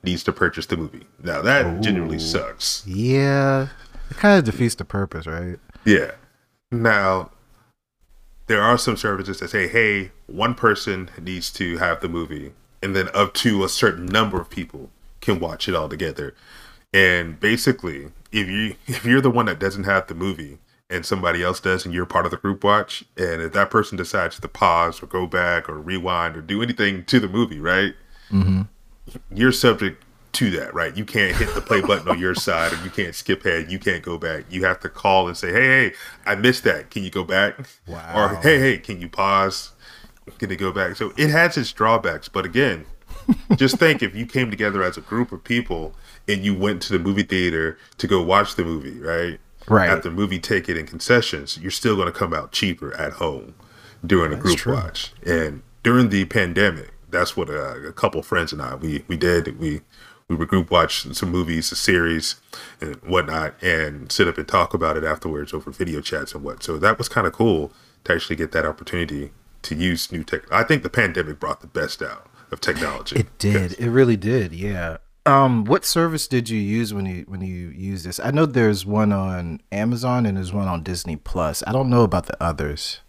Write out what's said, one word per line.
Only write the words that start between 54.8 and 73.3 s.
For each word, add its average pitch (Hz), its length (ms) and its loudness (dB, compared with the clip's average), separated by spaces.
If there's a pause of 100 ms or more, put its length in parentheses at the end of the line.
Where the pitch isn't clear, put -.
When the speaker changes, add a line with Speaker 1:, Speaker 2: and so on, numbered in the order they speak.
Speaker 1:
And 80 360 0 (220)
during 120 260 6
the 98 160 2
pandemic, 90 680 2 (160)
that's 87 260 0
what, 82 140 -4
uh, 69 260 -6 (100)
a 80 60 -12
couple 80 320 0
friends 85 300 -2
and 73 80 -8
I, 64 140 -8
we, 73 340 -4
we 87 80 -2
did. 87 420 2
We, 76 220 -4 (460)
we 85 100 0
would 80 100 -2
group 92 240 2
watch 82 300 4 (120)
some 95 160 -4
movies, 82 440 -2
a - 20 -8
series, 85 600 2 (420)
and 76 240 -8
whatnot, 78 580 -2
and 78 500 -2
sit 90 180 4
up 80 80 -6
and 80 100 -6
talk 87 260 0
about 80 240 -2
it 76 60 -4
afterwards 76 500 -6
over 78 180 -8
video 85 280 -6
chats 73 340 -8
and 76 100 -12
what. - 200 -10
So 80 140 -6
that 104 200 2
was - 120 -6
kinda 98 220 0
cool 85 400 0 (340)
to 90 80 -8
actually 82 240 -6
get 80 160 -6
that 80 120 0
opportunity 76 640 -8 (320)
to 78 120 -8
use 85 360 -2
new 80 120 -8
tech. - 280 -8
I 104 120 4
think 147 200 2
the - 60 -6
pandemic 85 500 -2
brought 73 220 -6
the 80 60 -20
best - 340 -6
out - 260 -12 (220)
of - 120 -10
technology. 71 560 -4
Speaker 2:
It - 220 -2